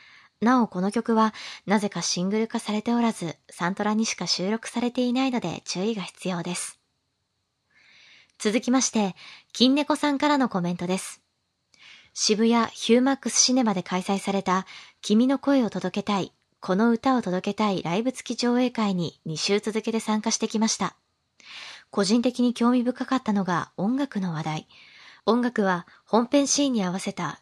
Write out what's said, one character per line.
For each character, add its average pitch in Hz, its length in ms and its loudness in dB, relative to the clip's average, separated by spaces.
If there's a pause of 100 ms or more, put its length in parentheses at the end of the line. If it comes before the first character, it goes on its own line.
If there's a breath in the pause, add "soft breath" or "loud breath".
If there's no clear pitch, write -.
(420 soft breath)
な 247 200 4
お、 214 60 2
こ 180 140 -4
の 196 100 0
曲 226 240 0
は 220 180 4 (320 loud breath)
な 202 140 2
ぜ 202 100 -2
か 170 120 -6
シ - 200 -2
ン 185 80 0
グ 208 80 0
ル 220 100 0
化 233 120 -4
さ 214 140 -6
れ 208 80 -2
て 233 120 0
お 240 60 2
ら 226 140 2
ず、 160 240 -8 (120)
サ 170 200 -4
ン 190 60 -2
ト 208 100 -2
ラ 214 80 2
に 220 120 2
し - 100 -4
か 175 120 -6
収 185 240 -2
録 226 180 -4
さ 240 120 -4
れ 240 100 -2
て 247 100 -2
い 247 120 0
な 262 120 0
い 269 60 0
の 254 80 0
で - 260 -6
注 180 180 -4
意 220 120 -2
が 190 80 -6
必 - 260 -10
要 175 140 -4
で 175 120 -4
す。 - 220 -10 (1600 soft breath)
続 214 220 0
き - 100 -4
ま 254 120 4
し - 100 0
て、 202 240 0 (380 loud breath)
金 262 220 4
猫 294 200 2
さ 285 160 0
ん 277 60 0
か 294 100 2
ら 294 100 4
の 262 120 2
コ 196 100 -2
メ 175 140 -2
ン 175 40 -6
ト 175 100 -6
で 185 100 0
す。 - 240 -10 (920 loud breath)
渋 220 360 2
谷 233 180 4
ヒ - 280 2
ュ - 40 6
ー - 20 2
マ 269 120 2
ッ 269 40 -4
ク - 120 -6
ス - 60 -4
シ - 180 4
ネ 254 100 2
マ 214 100 2
で 185 80 -2
開 185 200 -4
催 196 180 -2
さ 196 140 -4
れ 196 100 0
た 185 220 0 (360 loud breath)
君 226 260 4
の 269 120 2
声 277 240 4
を 208 60 0
届 180 320 -4
け - 20 -6
た 202 160 0
い、 160 140 -6 (260)
こ 185 160 0
の 233 160 4
歌 254 240 2
を 240 60 2
届 185 320 -2
け - 0 -
た 214 180 0
い 180 100 -2
ラ 165 140 -2
イ 220 80 0
ブ 254 80 0
付 - 240 -8
き - 20 -16
上 240 220 2
映 254 120 2
会 214 220 0
に 175 320 -4
二 160 120 -6
週 202 240 0
続 214 200 -4
け 220 120 -4
て 226 80 0
参 214 200 0
加 226 100 0
し - 60 -2
て 220 120 -2
き 220 100 -2
ま 220 80 2
し - 100 0
た。 - 200 -4 (960 loud breath)
個 202 120 0
人 220 180 4
的 247 200 0
に 240 120 2
興 233 180 2
味 247 120 2
深 254 220 -2
か 269 100 -2
っ 254 80 -2
た - 80 -2
の 196 140 2
が 170 320 -2
音 208 180 0
楽 269 240 -4
の 180 140 -4
話 156 100 -6
題。 156 240 -4 (580 loud breath)
音 233 160 2
楽 240 220 0
は 180 240 0 (180 soft breath)
本 233 240 2
編 285 180 4
シ 285 180 0
ー 277 40 0
ン 262 40 -2
に 214 100 0
合 180 80 -2
わ 185 80 -4
せ 196 140 -8
た 156 280 -8